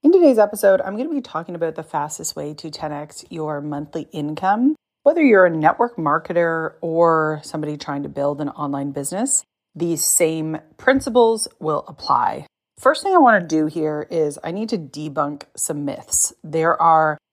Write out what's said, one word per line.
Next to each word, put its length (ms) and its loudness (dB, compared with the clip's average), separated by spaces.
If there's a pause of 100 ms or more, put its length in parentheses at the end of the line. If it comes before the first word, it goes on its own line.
In 120 6
today's 260 6
episode, 400 4
I'm 160 -6
gonna 140 -6
be 100 -4
talking 360 -8
about 200 -4
the 80 -10
fastest 500 -8
way 200 -10
to 180 -14
ten 220 -10
X 360 -14
your 300 -6
monthly 540 -8
income. 640 0 (260)
Whether 180 4
you're 240 8
a 40 6
network 480 0
marketer 840 0
or 640 2
somebody 320 -6
trying 280 -8
to 60 -8
build 300 -4
an 80 -4
online 440 -6
business, 520 -4 (320)
these 260 -2
same 580 0 (180)
principles 720 2 (100)
will 260 -4
apply. 640 -2 (300)
First 260 0
thing 100 0
I 40 6
wanna 280 6
do 200 0
here 440 -4
is 320 -2
I 100 -8
need 180 -6
to 80 -2
debunk 680 -6 (140)
some 260 -6
myths. 480 -4 (140)
There 360 0
are 360 4 (160)